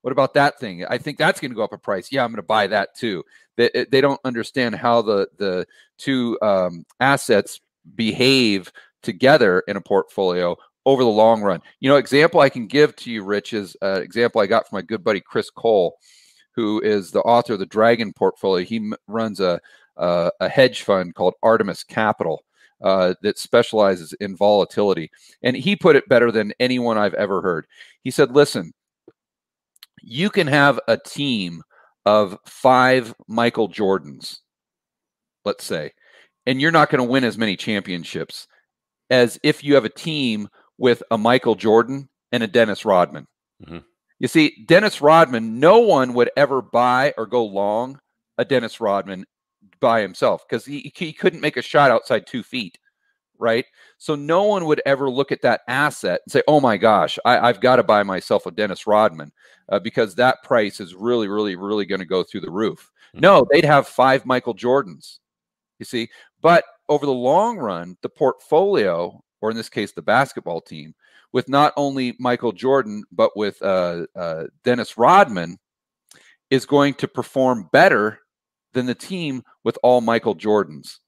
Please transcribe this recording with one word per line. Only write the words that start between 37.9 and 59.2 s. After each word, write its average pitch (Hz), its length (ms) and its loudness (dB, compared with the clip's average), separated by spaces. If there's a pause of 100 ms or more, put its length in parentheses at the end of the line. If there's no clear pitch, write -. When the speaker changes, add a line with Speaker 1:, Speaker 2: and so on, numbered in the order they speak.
Speaker 1:
as 123 320 2
if 147 220 -2
you 143 120 4
have 123 100 4
a 110 40 -4
team 123 600 -6 (280)
with 120 240 2 (100)
a 110 60 0
Michael 117 380 2
Jordan 113 540 0 (220)
and 117 120 -2
a 113 40 -4
Dennis 110 380 0
Rodman." 90 420 0 (360)
Speaker 2:
Mm-hmm. 82 160 -18 (400)
Speaker 1:
You 143 80 -4
see, 151 380 0
Dennis 202 360 2
Rodman, 127 580 2
no 175 200 6
one 143 340 2
would 120 240 0
ever 131 240 0
buy 123 560 0
or 113 80 -6
go 113 200 -2
long 104 540 -4 (380)
a 120 80 -2
Dennis 120 340 -4
Rodman 98 460 -4 (540)
by 117 220 2
himself 95 460 -2
'cause 120 180 -8
he, 143 300 -14
he 156 180 -10
couldn't 170 280 -4
make 143 160 -4
a 123 40 -6
shot 143 300 2
outside 110 340 -2
two 120 180 -10
feet, 117 340 -12 (600)
right? 117 280 -2 (320)
So - 180 -6
no 156 280 0
one 202 220 0
would 151 200 0
ever 139 240 0
look 131 220 -4
at 117 120 -6
that 120 240 0
asset 131 580 -2
and - 60 -18
say, 127 160 2
"Oh 151 120 6
my 123 180 2
gosh, 90 480 2
I, 120 140 4
I've 117 220 0
gotta 123 220 4
buy 104 200 4
myself 98 420 -2
a 92 60 -10
Dennis 98 360 -6
Rodman, 98 440 0 (380)